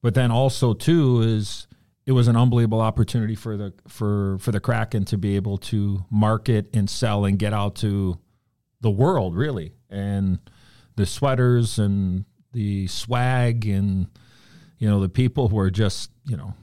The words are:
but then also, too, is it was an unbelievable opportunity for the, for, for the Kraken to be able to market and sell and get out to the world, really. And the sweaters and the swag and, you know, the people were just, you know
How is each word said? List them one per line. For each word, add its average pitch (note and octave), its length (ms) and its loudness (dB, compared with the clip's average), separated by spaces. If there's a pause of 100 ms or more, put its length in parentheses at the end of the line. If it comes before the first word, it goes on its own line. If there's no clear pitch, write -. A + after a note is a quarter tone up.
but A#2 120 0
then B2 180 2
also, B2 420 2
too, C3+ 480 2
is A2 460 -2 (380)
it C3+ 80 -2
was B2 140 4
an A#2 80 4
unbelievable A#2 460 4
opportunity A2 540 0
for G#2+ 220 -10
the, G2+ 160 -10 (140)
for, G2+ 520 -2
for A2+ 120 -4
the G2+ 80 0
Kraken A2 460 -2
to G#2+ 120 -4
be G2+ 180 -2
able G2 240 -2
to G2+ 500 -2
market G#2+ 640 0
and G2+ 160 0
sell G#2 360 -2
and G2 120 2
get G#2 160 -2
out G2+ 240 -2
to G2 400 -2 (640)
the A2+ 100 2
world, G#2+ 440 0
really. G#2+ 400 -4 (140)
And G2 500 -2 (560)
the G2+ 100 2
sweaters B2 760 0
and G2 460 0 (280)
the G2+ 340 -2
swag B2 800 0
and, G2 400 0 (720)
you A2 120 0
know, G2+ 120 4
the F#2+ 80 0
people B2+ 400 2
were G2 200 2
just, G2 420 -2 (140)
you B2 100 -4
know D2+ 280 -12